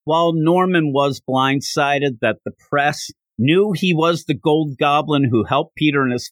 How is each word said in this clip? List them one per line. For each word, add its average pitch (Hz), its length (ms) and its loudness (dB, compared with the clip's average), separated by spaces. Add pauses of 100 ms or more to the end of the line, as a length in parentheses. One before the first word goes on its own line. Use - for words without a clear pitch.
while 165 300 0
Norman 165 580 2
was 139 340 -2
blindsided 135 960 -2
that 110 240 0
the 101 80 -10 (160)
press 143 420 -2 (280)
knew 180 340 2
he 180 220 0
was 165 300 0
the 151 100 -2
Gold 151 440 0
Goblin 143 520 0
who 110 140 2
helped 135 300 -2
Peter 143 300 0
in 123 80 -2
his 120 200 -6